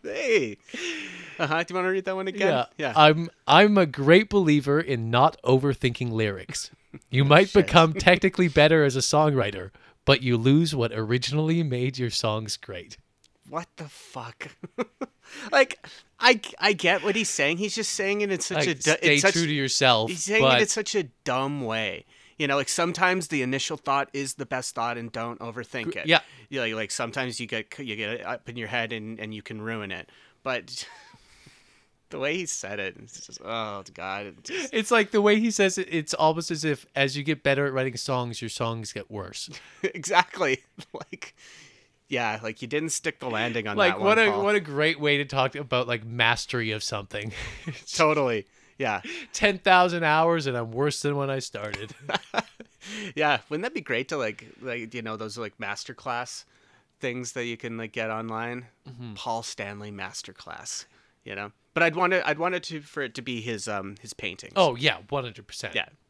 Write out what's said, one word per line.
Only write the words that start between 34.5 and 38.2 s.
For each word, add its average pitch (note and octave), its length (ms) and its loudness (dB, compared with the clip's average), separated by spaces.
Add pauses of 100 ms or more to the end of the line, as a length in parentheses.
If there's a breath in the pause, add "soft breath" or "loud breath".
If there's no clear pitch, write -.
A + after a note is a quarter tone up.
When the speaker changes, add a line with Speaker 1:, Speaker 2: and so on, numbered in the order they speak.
Speaker 2:
It's A3 160 -2
like A3 220 2
the G#3 100 4
way G#3 160 6
he A3 140 0
says G3 260 2
it, F#3 140 -4
it's D#3 200 -4
almost D#3 380 0
as D3+ 140 -6
if D3+ 220 -2 (100)
as C#3 200 0
you D3 60 -6
get D3 220 -2
better C#3 220 2
at C3+ 60 -4
writing C3 240 -4
songs, B2 460 -4